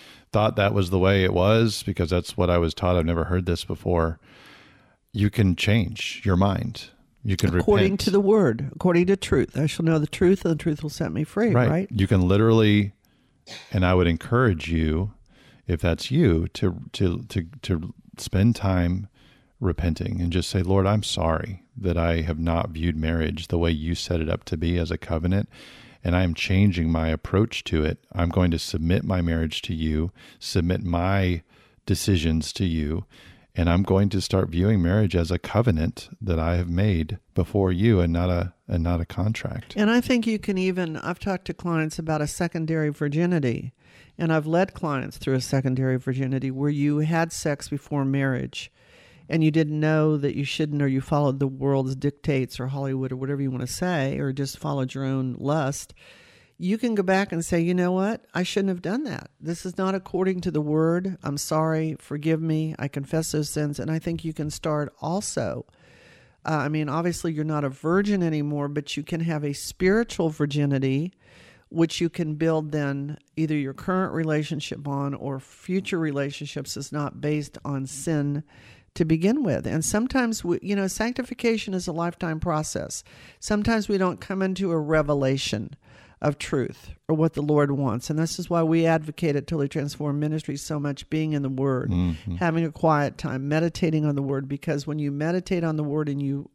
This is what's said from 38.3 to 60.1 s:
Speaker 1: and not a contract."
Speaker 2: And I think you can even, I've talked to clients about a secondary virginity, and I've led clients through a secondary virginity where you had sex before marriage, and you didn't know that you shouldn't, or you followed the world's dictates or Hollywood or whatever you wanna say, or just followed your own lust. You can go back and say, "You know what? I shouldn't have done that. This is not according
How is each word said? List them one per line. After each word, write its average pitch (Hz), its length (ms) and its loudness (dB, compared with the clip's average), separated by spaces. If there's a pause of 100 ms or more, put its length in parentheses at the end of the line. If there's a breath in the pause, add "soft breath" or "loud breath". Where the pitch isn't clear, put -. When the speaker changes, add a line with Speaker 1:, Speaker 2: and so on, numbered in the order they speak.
Speaker 1:
and 87 140 0
not 85 200 0
a 85 40 -4
contract." - 720 -4
Speaker 2:
And 208 160 4
I 247 100 4
think 240 240 0
you 220 140 0
can 196 180 -2
even, 185 400 -2
I've - 220 -6
talked 190 260 -4
to 165 80 -6
clients 160 460 -2
about 156 220 -2
a 151 60 0
secondary 160 640 -2
virginity, 147 840 0 (440 soft breath)
and 165 160 0
I've 151 140 2
led 175 260 2
clients 139 440 -6
through 135 180 0
a 127 60 0
secondary 131 560 0
virginity 131 520 -2
where 135 200 -2
you 147 300 0
had 165 340 0
sex - 360 -4
before 143 360 -4
marriage, 135 640 -2 (560 soft breath)
and 160 160 2
you 156 80 6
didn't 151 280 2
know 156 380 4
that 143 180 -2
you 139 80 -2
shouldn't, 147 380 -2
or 143 60 2
you 135 120 2
followed 139 400 0
the 139 80 2
world's 135 480 -2
dictates 135 640 -4
or 127 80 -6
Hollywood 135 440 -4
or 127 60 -6
whatever 139 240 -6
you 135 100 -2
wanna 127 160 -6
say, 143 500 -2
or 139 160 -2
just 135 240 -6
followed 139 360 -4
your 135 120 -6
own 131 340 -2
lust. 143 540 -2 (640 loud breath)
You 190 200 -2
can 233 160 -2
go 202 80 2
back 190 300 2
and 165 120 -2
say, 170 180 0
"You 175 120 2
know 180 200 2
what? 196 400 -2
I 175 100 -2
shouldn't 196 260 0
have 180 120 -4
done 226 240 -4
that. - 340 -10
This 170 260 -8
is 180 120 -8
not 190 180 0
according 185 460 -2